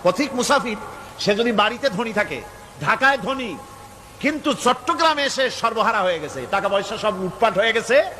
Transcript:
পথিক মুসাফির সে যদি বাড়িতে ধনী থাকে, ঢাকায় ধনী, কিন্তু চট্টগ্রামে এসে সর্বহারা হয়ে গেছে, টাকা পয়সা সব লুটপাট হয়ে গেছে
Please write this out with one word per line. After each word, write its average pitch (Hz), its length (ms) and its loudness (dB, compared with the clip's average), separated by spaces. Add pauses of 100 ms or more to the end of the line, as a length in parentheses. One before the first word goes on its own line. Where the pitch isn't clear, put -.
পথিক 226 300 2
মুসাফির 247 440 0 (420)
সে 202 160 2
যদি 233 160 2
বাড়িতে 220 380 2
ধনী 220 240 -4
থাকে, 160 280 -2 (400)
ঢাকায় 262 360 4
ধনী, 240 400 -4 (600)
কিন্তু 294 340 0
চট্টগ্রামে 285 720 2
এসে 262 260 0
সর্বহারা 220 520 0
হয়ে 180 180 2
গেছে, 135 320 -8
টাকা 196 180 0
পয়সা 196 280 0
সব 196 240 -2
লুটপাট 185 360 2
হয়ে 220 160 2
গেছে 240 320 4 (140)